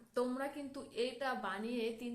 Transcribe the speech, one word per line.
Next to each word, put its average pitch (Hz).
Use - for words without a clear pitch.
তোমরা 254
কিন্তু 277
এটা 254
বানিয়ে 220
তিন 240